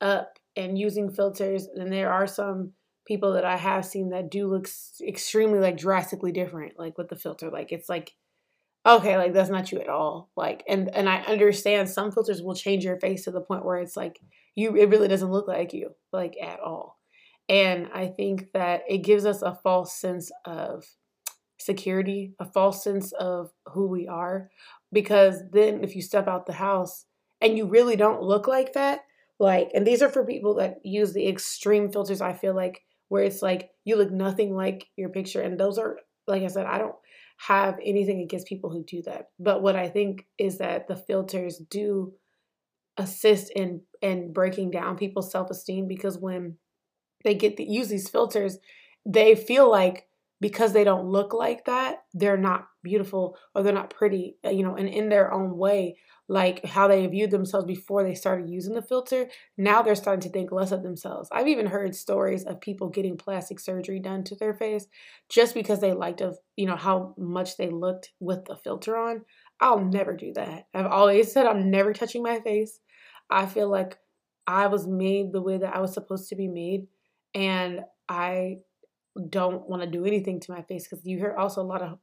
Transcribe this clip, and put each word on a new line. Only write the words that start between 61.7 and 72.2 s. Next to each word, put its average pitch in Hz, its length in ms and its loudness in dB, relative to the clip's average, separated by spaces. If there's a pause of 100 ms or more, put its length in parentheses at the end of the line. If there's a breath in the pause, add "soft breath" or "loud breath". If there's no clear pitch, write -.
stories 190 520 -2
of 185 160 -10
people 196 280 -8
getting 185 280 -4
plastic 185 420 -10
surgery 185 400 -8
done 190 260 -6
to 202 100 -14
their 214 200 -4
face 208 320 -6 (420 loud breath)
just 233 240 4
because 214 280 -2
they 190 120 2
liked 175 280 -6
of, 180 180 -6 (160)
you 196 100 -4
know, 180 120 -2
how 185 400 -2
much 180 400 -6
they 180 120 -4
looked 180 500 -6
with 185 260 -4
the - 100 -14
filter - 420 -6
on. 233 280 -4 (340 soft breath)
I'll 220 240 4
never 190 320 0
do - 180 -12
that. - 400 -10
I've 190 140 -2
always 202 440 6
said 269 140 4
I'm 196 240 2
never 196 240 4
touching 233 300 -6